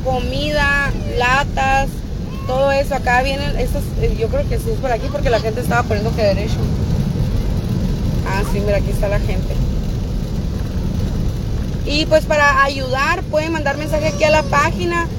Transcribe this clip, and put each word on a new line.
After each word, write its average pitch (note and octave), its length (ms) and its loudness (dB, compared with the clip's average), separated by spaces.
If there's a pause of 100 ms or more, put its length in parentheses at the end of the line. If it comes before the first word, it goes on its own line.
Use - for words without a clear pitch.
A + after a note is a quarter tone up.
comida, C#4 840 0 (280)
latas, C4+ 680 2 (580)
todo C4+ 260 2
eso. C#4 220 0
Acá B3 280 2
vienen C#4 360 -2
estas, C4 240 0 (180)
eh, A3+ 180 2
yo A3+ 100 0
creo C#4 200 0
que A3+ 100 0
sí - 140 -2
es G#3+ 60 -2
por C4 140 -2
aquí A3 200 -2
porque D4 160 0
la A3 120 2
gente A3 200 -2
estaba A#3+ 220 0
poniendo A3+ 320 0
que - 80 0
derecho. G#3+ 320 2 (1700)
Ah, G3 140 0 (100)
sí, - 120 2
mira, G3+ 140 2
aquí - 120 0
está - 180 0
la - 100 2
gente. - 360 0 (2250)
Y D4+ 220 0
pues D#4 180 4
para C#4+ 400 4
ayudar C#4 600 0
pueden D#4 280 -2
mandar C#4 240 -2
mensaje D4+ 320 -2
aquí B3+ 160 0
a D4+ 60 4
la D#4 140 4
página E4 600 0 (120)